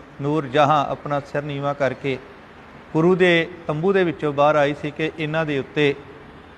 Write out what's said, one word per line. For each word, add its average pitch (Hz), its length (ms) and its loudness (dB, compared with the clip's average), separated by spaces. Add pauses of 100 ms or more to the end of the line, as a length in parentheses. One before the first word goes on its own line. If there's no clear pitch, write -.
(220)
ਨੂਰ 147 240 -2
ਜਹਾਂ 139 400 4
ਆਪਣਾ 143 340 -4
ਸਿਰ 143 220 -6
ਨੀਵਾਂ 143 320 -4
ਕਰਕੇ 131 440 -4 (760)
ਗੁਰੂ 170 220 4
ਦੇ 170 340 4 (180)
ਤੰਬੂ 160 260 0
ਦੇ 190 100 2
ਵਿੱਚੋਂ 151 300 -2
ਬਾਹਰ 147 220 4
ਆਈ 147 260 2
ਸੀ 147 100 -6
ਕਿ 160 280 -4
ਇਹਨਾਂ 156 260 -4
ਦੇ 147 140 -2
ਉੱਤੇ 143 360 0 (640)